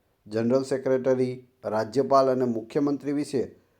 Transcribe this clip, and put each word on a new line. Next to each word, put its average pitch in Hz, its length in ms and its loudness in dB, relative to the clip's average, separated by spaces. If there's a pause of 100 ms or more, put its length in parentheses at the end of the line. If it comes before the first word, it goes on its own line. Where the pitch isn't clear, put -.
(280)
જનરલ 117 360 0
સેક્રેટરી, 131 840 0 (180)
રાજ્યપાલ 120 640 2
અને 127 160 0
મુખ્યમંત્રી 139 680 -2
વિશે 139 420 -4 (240)